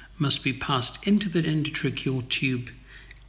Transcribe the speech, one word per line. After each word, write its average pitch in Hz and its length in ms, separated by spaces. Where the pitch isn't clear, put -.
must 139 240
be 135 100
passed - 540
into 208 220
the 165 140
endotracheal 139 840
tube 127 420